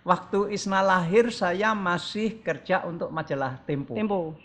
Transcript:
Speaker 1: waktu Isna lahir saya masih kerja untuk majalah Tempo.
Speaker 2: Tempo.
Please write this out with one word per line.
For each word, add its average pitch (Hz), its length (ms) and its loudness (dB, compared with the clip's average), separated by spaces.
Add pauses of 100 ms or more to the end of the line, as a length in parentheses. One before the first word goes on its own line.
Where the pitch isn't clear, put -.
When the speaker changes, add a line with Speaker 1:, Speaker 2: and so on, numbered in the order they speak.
Speaker 1:
waktu 196 500 0
Isna 190 300 0
lahir 190 500 4
saya 202 420 0
masih 208 680 -2
kerja 170 420 -2
untuk 170 260 -6
majalah 135 540 -4
Tempo. 143 300 -4
Speaker 2:
Tempo. 180 420 -2 (100)